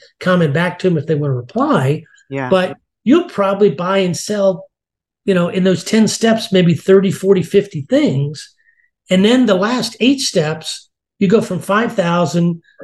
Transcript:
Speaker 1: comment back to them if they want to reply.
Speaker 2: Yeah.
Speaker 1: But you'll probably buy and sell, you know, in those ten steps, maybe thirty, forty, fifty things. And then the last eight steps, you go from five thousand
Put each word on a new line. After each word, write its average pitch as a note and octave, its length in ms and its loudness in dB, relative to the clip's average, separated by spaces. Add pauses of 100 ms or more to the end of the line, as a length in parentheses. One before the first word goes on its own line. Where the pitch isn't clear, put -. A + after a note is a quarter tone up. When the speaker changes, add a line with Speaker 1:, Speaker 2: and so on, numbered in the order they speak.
(200)
Speaker 1:
comment F3 340 0
back F3 240 -2
to F#3 100 -2
them E3+ 100 2
if - 80 -6
they D#3+ 100 -2
want C#3+ 140 -2
to C3 40 -2
reply. D#3+ 680 -2 (260)
Speaker 2:
Yeah. C3+ 200 -6
Speaker 1:
But F#3 260 0 (260)
you'll E4+ 260 2
probably G3 420 0
buy F3 280 -2
and F#3 180 0
sell, G3 520 -2 (560)
you G3 100 0
know, F3 140 2
in F#3 160 -2
those F#3 180 0
ten A3 240 2
steps, A3+ 460 -2
maybe F3 220 4
thirty, F#3+ 360 2
forty, F#3+ 320 0
fifty E3 400 -2
things. D3+ 720 -2 (560)
And F#3 140 4
then B3 220 4
the G#3 80 2
last G#3+ 440 -2
eight C4+ 220 2
steps, - 720 -4 (280)
you G3+ 80 0
go G3+ 140 4
from F3+ 180 -4
five G#3 360 -2
thousand E3+ 680 -2 (220)